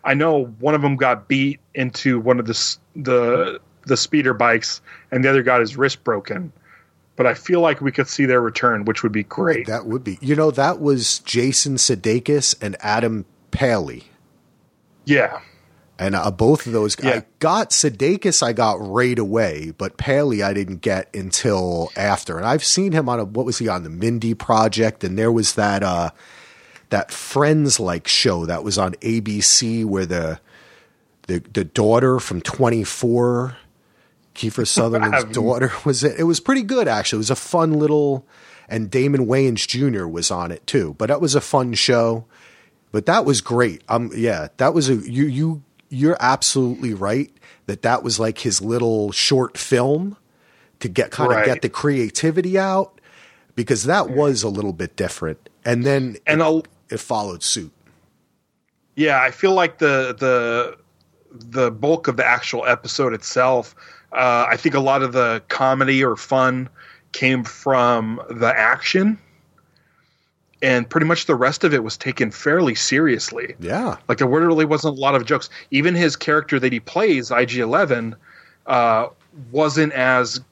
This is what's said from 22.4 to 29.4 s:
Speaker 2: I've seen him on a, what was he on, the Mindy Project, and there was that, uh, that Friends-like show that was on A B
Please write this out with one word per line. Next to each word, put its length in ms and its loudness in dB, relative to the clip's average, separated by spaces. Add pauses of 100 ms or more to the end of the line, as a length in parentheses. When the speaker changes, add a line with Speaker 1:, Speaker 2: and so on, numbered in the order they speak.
Speaker 2:
I've 180 0
seen 260 0
him 160 0
on 120 -2
a, 40 -4
what 220 -4
was 140 -4
he 80 -2
on, 160 -4
the 60 -12
Mindy 440 -2
Project, 720 2
and 120 -4
there 160 2
was 240 0
that, 280 0
uh, 260 -2 (800)
that 220 -2
Friends-like 960 0
show 400 0
that 160 -4
was 160 -4
on 240 0
A 160 0
B 220 -4